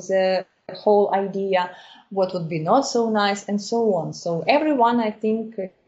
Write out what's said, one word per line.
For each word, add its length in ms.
the 440
whole 400
idea, 560
what 240
would 140
be 100
not 240
so 280
nice, 380
and 120
so 340
on. 180
So 340
everyone, 540
I 100
think, 460